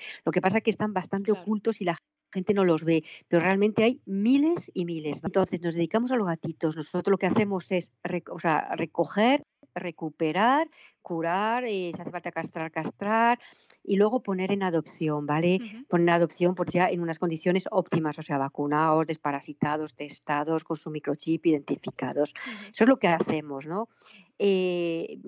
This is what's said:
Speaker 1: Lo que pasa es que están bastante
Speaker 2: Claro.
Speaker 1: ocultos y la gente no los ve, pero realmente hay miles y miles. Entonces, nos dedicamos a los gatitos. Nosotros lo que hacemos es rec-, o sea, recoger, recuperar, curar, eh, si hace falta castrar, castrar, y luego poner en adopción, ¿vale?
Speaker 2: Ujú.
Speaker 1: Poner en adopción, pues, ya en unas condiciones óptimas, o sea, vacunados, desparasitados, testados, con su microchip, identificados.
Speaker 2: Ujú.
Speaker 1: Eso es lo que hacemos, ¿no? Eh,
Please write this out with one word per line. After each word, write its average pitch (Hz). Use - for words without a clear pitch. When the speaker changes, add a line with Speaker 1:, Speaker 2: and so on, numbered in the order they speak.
Speaker 1:
Lo 165
que 165
pasa 190
es 214
que 220
están 214
bastante 196
Speaker 2:
Claro. 190
Speaker 1:
ocultos 214
y 190
la 170
gente 190
no 196
los 165
ve, 160
pero 170
realmente 196
hay 247
miles 277
y 175
miles. 156
Entonces, 180
nos 165
dedicamos 220
a 254
los 214
gatitos. 165
Nosotros 180
lo 190
que 190
hacemos 202
es 180
rec-, 175
o 175
sea, 156
recoger, 208
recuperar, 180
curar, 190
eh, 190
si 180
hace 165
falta 170
castrar, 160
castrar, 226
y 202
luego 214
poner 190
en 196
adopción, 156
¿vale? 170
Speaker 2:
Ujú. 220
Speaker 1:
Poner 170
en 170
adopción, 175
pues, -
ya 175
en 180
unas 165
condiciones 180
óptimas, 165
o 160
sea, 143
vacunados, 151
desparasitados, 151
testados, 151
con 165
su -
microchip, 151
identificados. 143
Speaker 2:
Ujú. 220
Speaker 1:
Eso -
es -
lo 262
que 196
hacemos, 151
¿no? 196
Eh, 180